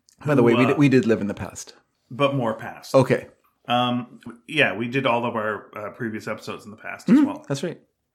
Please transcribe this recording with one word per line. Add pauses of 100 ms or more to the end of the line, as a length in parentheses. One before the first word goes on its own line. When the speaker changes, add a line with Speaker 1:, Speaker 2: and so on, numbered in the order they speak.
(260)
Speaker 1:
By
the
Speaker 2:
who,
Speaker 1:
way,
we
Speaker 2:
uh,
Speaker 1:
d-,
we
did
live
in
the
past. (360)
Speaker 2:
but
more
past.
Speaker 1:
Okay. (400)
Speaker 2:
Um, (300)
yeah,
we
did
all
of
our,
uh,
previous
episodes
in
the
past
as
Speaker 1:
Mm-hmm.
Speaker 2:
well.
Speaker 1:
That's
right. (340)